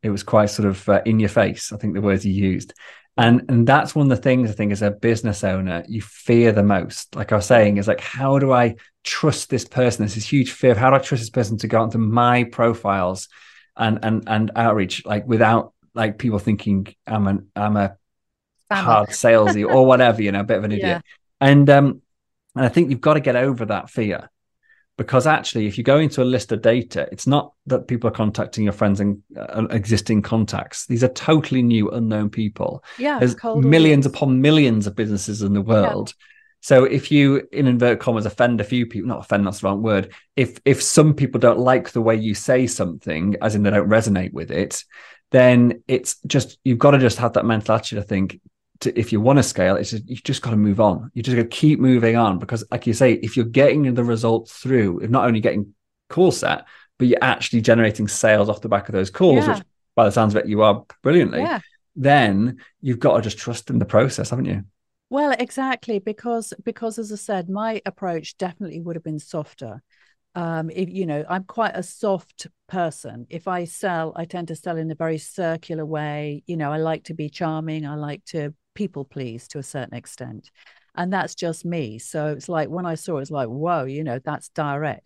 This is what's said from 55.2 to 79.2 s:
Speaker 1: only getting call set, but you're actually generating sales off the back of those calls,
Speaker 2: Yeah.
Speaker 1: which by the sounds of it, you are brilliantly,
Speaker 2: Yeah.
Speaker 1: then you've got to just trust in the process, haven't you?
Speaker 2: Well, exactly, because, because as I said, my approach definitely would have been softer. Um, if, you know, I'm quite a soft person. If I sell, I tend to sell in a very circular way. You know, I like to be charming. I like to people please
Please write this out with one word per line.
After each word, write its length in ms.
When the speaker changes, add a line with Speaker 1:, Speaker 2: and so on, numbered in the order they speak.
Speaker 1:
only 140
getting 340
call 220
set, 340
but 100
you're 160
actually 380
generating 460
sales 420
off 120
the 80
back 200
of 40
those 180
calls, 340
Speaker 2:
Yeah. 100
Speaker 1:
which 80
by 100
the 60
sounds 240
of 80
it, 60
you 140
are 200
brilliantly, 380
Speaker 2:
Yeah. 180
Speaker 1:
then 640
you've 180
got 180
to 40
just 160
trust 320
in 80
the 80
process, 460
haven't 140
you? 180
Speaker 2:
Well, 260
exactly, 640
because, 540
because 340
as 140
I 60
said, 320
my 360
approach 520
definitely 420
would 160
have 80
been 160
softer. 640
Um, 380
if, 180
you 160
know, 240
I'm 140
quite 320
a 80
soft 640
person. 640
If 180
I 180
sell, 500
I 80
tend 240
to 80
sell 220
in 120
a 60
very 220
circular 680
way. 640
You 80
know, 160
I 60
like 280
to 80
be 160
charming. 560
I 100
like 320
to 280
people 300
please 460